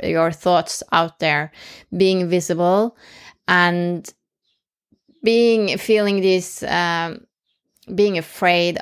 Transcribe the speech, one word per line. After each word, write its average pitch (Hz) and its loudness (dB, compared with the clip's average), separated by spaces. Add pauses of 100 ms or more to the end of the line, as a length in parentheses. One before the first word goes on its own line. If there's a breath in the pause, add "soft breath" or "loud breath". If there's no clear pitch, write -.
your 165 0
thoughts 170 -2 (100)
out 165 0
there, 151 -2 (440 loud breath)
being 185 2
visible, 180 0 (520 loud breath)
and 175 0 (1120)
being, 226 2
feeling 202 0
this, 185 0
um, 170 -4 (680)
being 202 2
afraid 175 0